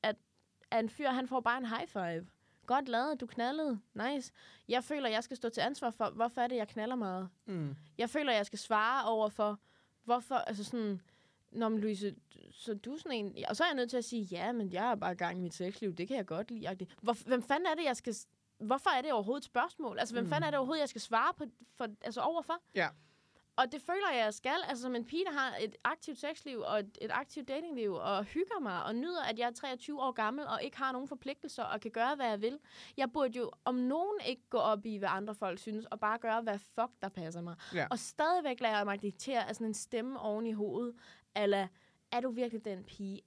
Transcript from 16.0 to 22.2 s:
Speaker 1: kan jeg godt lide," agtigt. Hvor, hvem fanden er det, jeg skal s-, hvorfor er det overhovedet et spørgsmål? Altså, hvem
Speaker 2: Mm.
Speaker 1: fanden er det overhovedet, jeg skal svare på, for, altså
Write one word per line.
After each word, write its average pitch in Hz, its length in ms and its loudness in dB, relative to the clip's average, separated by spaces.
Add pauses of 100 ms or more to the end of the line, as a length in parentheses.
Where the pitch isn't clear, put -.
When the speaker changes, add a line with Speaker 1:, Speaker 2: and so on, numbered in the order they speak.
Speaker 1:
kan 262 80 -2
jeg 190 100 -2
godt 185 240 -4
lide," 220 180 -6
agtigt. 185 340 -8
Hvor, 220 140 2 (100)
hvem 247 160 4
fanden 330 240 2
er 311 80 4
det, 330 100 -2
jeg 254 120 2
skal 226 180 -6
s-, - 140 -12 (300)
hvorfor 262 320 2
er 254 120 4
det 302 100 0
overhovedet 233 300 0
et - 40 -14
spørgsmål? 262 520 -2
Altså, 226 160 0
hvem 226 100 2
Speaker 2:
Mm. 175 60 -2
Speaker 1:
fanden 302 160 2
er 302 40 2
det 294 80 2
overhovedet, 285 220 2
jeg 277 80 2
skal 220 120 -8
svare 247 340 4
på, 302 100 -6 (320)
for, 247 100 -4 (140)
altså 233 200 -6